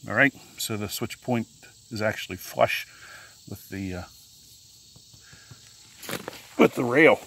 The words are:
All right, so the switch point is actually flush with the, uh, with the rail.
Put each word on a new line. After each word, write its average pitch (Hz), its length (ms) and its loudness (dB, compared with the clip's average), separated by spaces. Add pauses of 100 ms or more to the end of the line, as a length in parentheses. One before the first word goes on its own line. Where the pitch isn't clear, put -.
All 101 80 -6
right, 135 200 4 (240)
so - 180 -6
the 104 140 -6
switch - 320 -10
point 117 260 -4 (420)
is 107 120 -8
actually 101 340 -4
flush - 500 -2 (640)
with - 220 -14
the, 95 240 -8
uh, 87 80 -10 (2500)
with - 160 6
the 127 100 -2
rail. 127 420 6